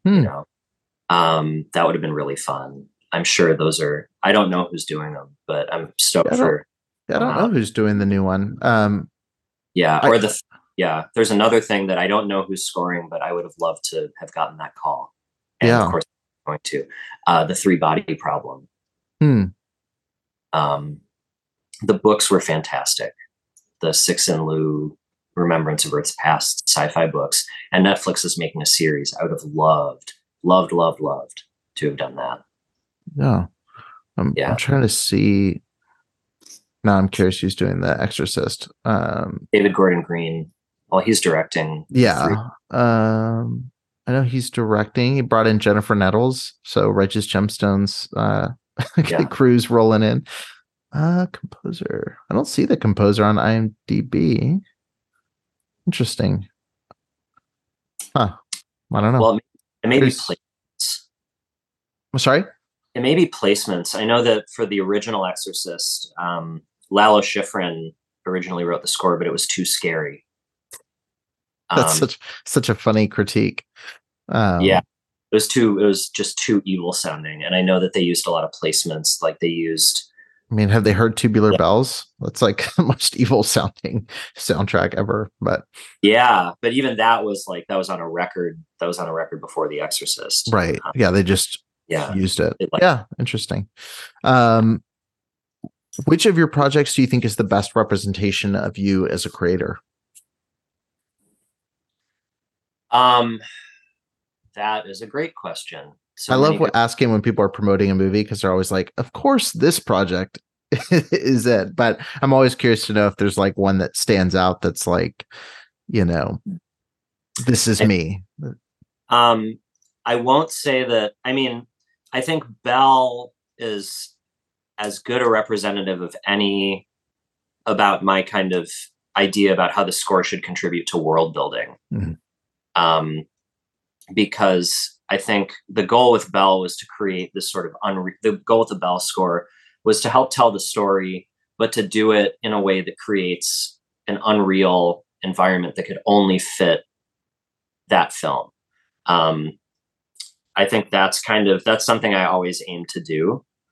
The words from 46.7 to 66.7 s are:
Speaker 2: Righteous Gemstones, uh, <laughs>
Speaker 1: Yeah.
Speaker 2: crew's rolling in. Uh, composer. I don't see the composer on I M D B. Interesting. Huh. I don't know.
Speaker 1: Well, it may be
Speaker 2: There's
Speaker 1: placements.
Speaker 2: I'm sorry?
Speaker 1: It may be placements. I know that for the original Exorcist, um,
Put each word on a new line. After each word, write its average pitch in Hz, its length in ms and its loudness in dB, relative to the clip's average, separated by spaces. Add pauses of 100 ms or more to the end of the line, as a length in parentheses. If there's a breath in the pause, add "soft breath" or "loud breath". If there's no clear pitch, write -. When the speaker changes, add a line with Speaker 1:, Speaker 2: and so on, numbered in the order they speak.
Speaker 2:
Righteous 101 380 0
Gemstones, 101 880 0
uh, 101 320 0 (280)
<laughs> - 320 0
Speaker 1:
Yeah. 120 160 0
Speaker 2:
crew's 123 440 4
rolling 110 340 6
in. 120 220 0 (640 loud breath)
Uh, 175 400 0
composer. - 840 -10 (120)
I - 40 -4
don't 117 140 0
see - 180 0
the - 120 2
composer 104 460 4
on 107 160 4
I 110 140 2
M 110 220 0 (120)
D 107 140 0
B. 139 580 0 (1300)
Interesting. 98 600 -2 (1700)
Huh. 104 200 0 (580)
I 107 80 2
don't 110 120 2
know. 123 80 4
Speaker 1:
Well, 110 180 4 (440)
it 110 40 -2
may 127 100 4
be 143 40 6
Speaker 2:
There's 131 200 4
Speaker 1:
placements. - 840 -10 (1080)
Speaker 2:
I'm 135 60 -2
sorry? 147 240 2 (500)
Speaker 1:
It 120 80 -6
may 135 140 2
be 175 100 6
placements. 98 720 -2
I 107 100 -4
know 117 160 4
that 113 320 2
for 113 120 -4
the 98 160 -2
original 101 440 -2
Exorcist, - 960 -8
um, 82 400 -8 (280)